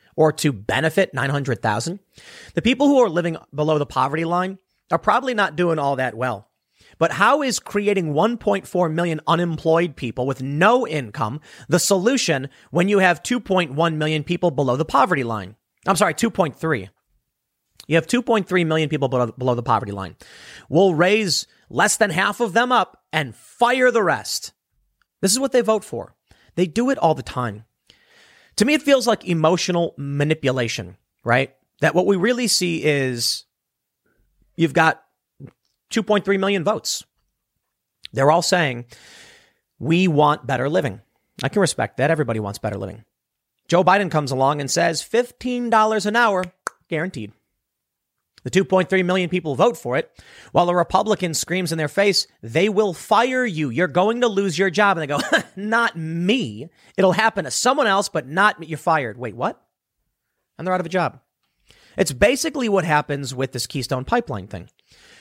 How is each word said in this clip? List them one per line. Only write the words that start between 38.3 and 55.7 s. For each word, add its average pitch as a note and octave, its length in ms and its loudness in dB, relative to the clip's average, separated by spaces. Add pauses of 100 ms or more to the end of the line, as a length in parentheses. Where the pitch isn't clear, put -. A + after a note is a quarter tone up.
all E3+ 100 2
saying, C3 440 0 (920)
"We E3+ 300 2
want D3 380 2
better B2+ 220 -2
living." D3 340 -2 (400)
I - 80 -2
can G#3 100 0
respect B2+ 380 -2
that. C#3 120 0
Everybody A#2 300 -2
wants G2 180 -8
better G2+ 200 -6
living. G2+ 260 -12 (640)
Joe F3 160 2
Biden F#3 260 4
comes D3 220 -2
along C#3 280 0
and C#3 100 -6
says, E3+ 320 0
"Fifteen A#3+ 680 -4
dollars G#3+ 360 2
an G#3 100 -2
hour, G#3 280 2 (440)
guaranteed." D3+ 440 -6 (1080)
The - 80 -8
two F#3+ 140 4
point F#3 240 2
three F#3+ 140 2
million F3+ 260 0
people D#3+ 280 -4
vote A3+ 200 2
for B2 200 -4
it, D#3+ 120 -4 (440)
while F3 160 4
a F3 80 2
Republican F#3 580 0
screams E3+ 380 -4
in D#3+ 60 -2
their D3+ 100 -2
face, G3 400 0 (140)
"They D3 260 0
will G3+ 260 0
fire B3+ 500 0
you. D#3 260 -2
You're D#3+ 180 0
going G3+ 320 0
to A#3+ 80 2
lose G3 280 -2
your F#3+ 140 0
job." G3 260 2
And E3 60 -4
they C#3+ 60 -4
go, C#3+ 120 -2 (180)
<laughs> - 180 -10
"Not G#3+ 400 -2